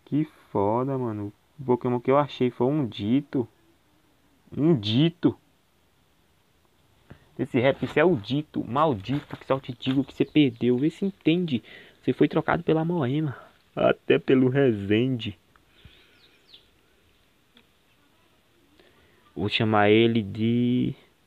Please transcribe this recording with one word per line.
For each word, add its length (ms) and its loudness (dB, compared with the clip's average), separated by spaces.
Que 200 -2
foda, 460 -2
mano. 340 -6
O 40 -16
Pokémon 360 0
que 100 -2
eu 80 4
achei 320 0
foi 180 -2
um 200 -2
dito. 600 -4
Um 200 2
dito. 640 0
Esse 220 -2
rap, 240 2
isso 160 -2
é 60 4
o 100 4
dito, 480 -6
maldito, 720 -2
que 80 -20
só 140 -2
te 140 -12
digo 300 -2
que 100 -12
você 120 -2
perdeu. 520 2
Vê 120 0
se 160 -6
entende. 580 -2
Você 120 -2
foi 140 2
trocado 360 -2
pela 220 0
Moema. 500 -2
Até 440 2
pelo 300 2
Resende. 880 0
Vou 140 -6
chamar 400 2
ele 320 4
de 720 -2